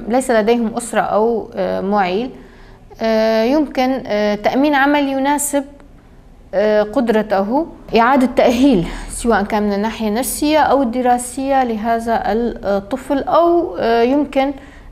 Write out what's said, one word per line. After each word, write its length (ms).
ليس 220
لديهم 460
أسرة 240
أو، 540
آه، 260
معيل، 500
آه، 420
يمكن، 640
آه، 280
تأمين 400
عمل 340
يناسب، 560
آه، 280
قدرته، 840
إعادة 380
تأهيل 500
سواء 320
كان 200
من 100
الناحية 360
النفسية 500
أو 240
الدراسية 800
لهذا 640
الطفل، 960
أو، 560
آه، 240
يمكن، 500